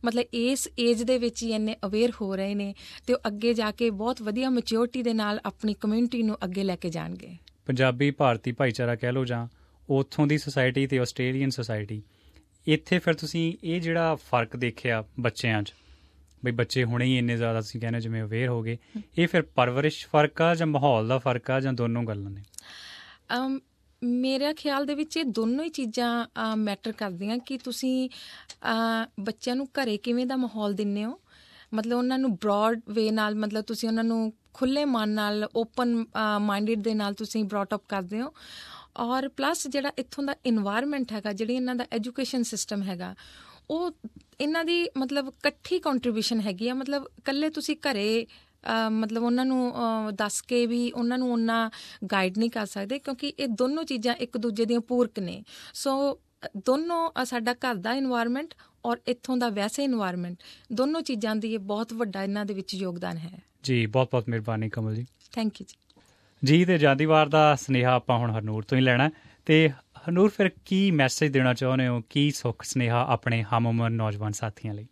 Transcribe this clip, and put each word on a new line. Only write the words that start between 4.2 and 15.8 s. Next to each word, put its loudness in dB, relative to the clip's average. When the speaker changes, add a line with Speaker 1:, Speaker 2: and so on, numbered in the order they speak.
Speaker 1:
ਵਧੀਆ -2
ਮੈਚਿਓਰਿਟੀ 0
ਦੇ 0
ਨਾਲ 0
ਆਪਣੀ -2
ਕਮਿਊਨਿਟੀ 0
ਨੂੰ 0
ਅੱਗੇ -2
ਲੈ 0
ਕੇ -6
ਜਾਣਗੇ। -8
Speaker 2:
ਪੰਜਾਬੀ 4
ਭਾਰਤੀ 2
ਭਾਈਚਾਰਾ 0
ਕਹਿ -2
ਲਓ 0
ਜਾਂ -4
ਉੱਥੋਂ 2
ਦੀ 4
ਸੁਸਾਇਟੀ 2
ਤੇ 2
ਆਸਟ੍ਰੇਲੀਅਨ 0
ਸੁਸਾਇਟੀ, -4
ਇੱਥੇ 2
ਫਿਰ 2
ਤੁਸੀਂ -2
ਇਹ -2
ਜਿਹੜਾ 0
ਫਰਕ -2
ਦੇਖਿਆ -2
ਬੱਚਿਆਂ 0
'ਚ, -10